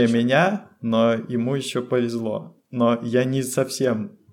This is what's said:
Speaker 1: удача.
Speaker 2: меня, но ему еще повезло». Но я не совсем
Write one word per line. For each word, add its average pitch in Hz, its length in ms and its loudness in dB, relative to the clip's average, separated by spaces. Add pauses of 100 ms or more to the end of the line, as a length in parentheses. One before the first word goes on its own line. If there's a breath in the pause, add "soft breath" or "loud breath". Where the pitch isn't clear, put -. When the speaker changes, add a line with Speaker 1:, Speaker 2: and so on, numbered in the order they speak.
Speaker 1:
удача. 117 100 2
Speaker 2:
меня, 156 520 2 (120)
но 117 320 2
ему 117 400 -2
еще 131 300 -4
повезло». 117 720 -2 (160)
Но 120 320 2
я 123 200 2
не 131 200 0
совсем 123 760 -2 (160)